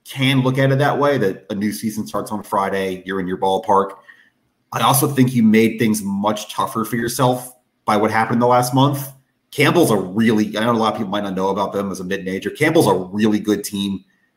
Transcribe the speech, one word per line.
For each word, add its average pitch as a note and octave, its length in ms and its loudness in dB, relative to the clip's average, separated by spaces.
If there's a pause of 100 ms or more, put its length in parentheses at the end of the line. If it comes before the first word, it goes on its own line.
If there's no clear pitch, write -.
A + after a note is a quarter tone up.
can C3+ 380 0
look C3 160 0
at C3+ 140 4
it C3+ 60 2
that C#3+ 200 0
way, C#3+ 180 2
that F#2+ 320 -2
a A2+ 60 -8
new G2+ 180 -2
season G#2+ 340 -6
starts G2+ 260 -8
on G2+ 100 -6
Friday. F#2+ 640 -2
You're F#2+ 140 -4
in F2+ 60 -4
your F#2 120 -4
ballpark. F#2+ 540 0 (800)
I - 100 -4
also C3 260 4
think C3 260 2
you A#2+ 80 4
made A2 360 4
things G#2+ 240 0
much G2+ 500 -4
tougher G2+ 320 -4
for A#2+ 120 -6
yourself B2+ 560 -2 (320)
by G#2+ 120 2
what G#2 140 2
happened A2 260 0
in A#2 40 2
the B2 60 4
last B2 260 2
month. C3+ 400 2 (380)
Campbell's D3+ 400 2
a G#2+ 60 2
really, G#2+ 600 0
I G#2+ 40 -2
know A#2 120 2
a - 20 2
lot A2 180 0
of - 60 -6
people G#2 120 -6
might G2+ 140 -4
not F#2+ 100 -6
know F#2+ 140 -2
about G2 240 -2
them G2 180 -4
as F2 80 -10
a F#2 60 -10
mid-major. F#2+ 460 -6
Campbell's D#3 360 2
a G2+ 80 4
really G2+ 460 0
good G2+ 240 -2
team. G2 400 -6 (320)